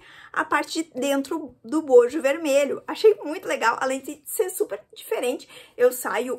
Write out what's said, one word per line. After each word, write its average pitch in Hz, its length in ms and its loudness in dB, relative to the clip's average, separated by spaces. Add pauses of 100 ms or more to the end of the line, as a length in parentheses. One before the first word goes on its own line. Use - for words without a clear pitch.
(320)
a - 120 -2
parte 311 400 -4
de - 160 -12
dentro 277 640 -4
do 269 180 -2
bojo 254 400 6
vermelho. 277 640 0
Achei 415 380 4
muito 320 240 -8
legal, 233 320 0
além 262 220 -4
de 285 240 -14
ser 370 240 -2
super - 340 -6 (100)
diferente. - 540 -6 (300)
Eu 247 140 4
saio 247 480 -6